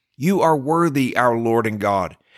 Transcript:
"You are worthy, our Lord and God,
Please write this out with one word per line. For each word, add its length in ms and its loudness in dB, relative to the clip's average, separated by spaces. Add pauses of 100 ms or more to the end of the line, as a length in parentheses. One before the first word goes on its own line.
(160)
"You 260 0
are 140 4
worthy, 600 -2
our 220 2
Lord 280 0
and 140 -4
God, 380 -2 (200)